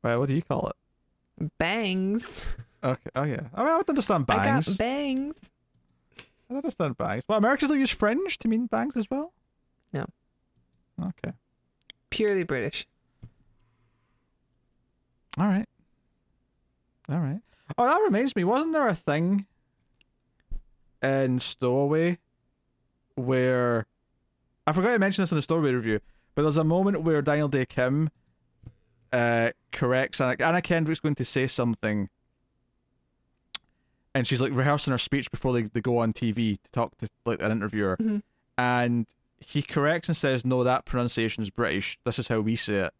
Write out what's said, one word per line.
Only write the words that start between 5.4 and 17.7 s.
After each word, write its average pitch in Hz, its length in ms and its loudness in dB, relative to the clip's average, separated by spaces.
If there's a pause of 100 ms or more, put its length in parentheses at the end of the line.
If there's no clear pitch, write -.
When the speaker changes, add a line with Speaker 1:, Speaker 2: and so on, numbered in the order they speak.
Speaker 1:
I 240 60 -6
understand 202 420 -4
bangs. 107 300 -4
Well, 220 100 2
Americans 262 320 2
don't 294 100 2
use 269 120 2
fringe 285 480 0
to - 80 -2
mean 226 180 0
bangs 233 320 -2
as 214 140 -4
well? 294 200 -4 (600)
Speaker 2:
No. 135 120 -4 (960)
Speaker 1:
Okay. 180 320 -8 (760)
Speaker 2:
Purely 202 340 0
British. 131 440 -4 (2500)
Speaker 1:
All 185 100 2
right. 202 220 0 (1400)
All 156 100 -2
right. 156 200 -4 (380)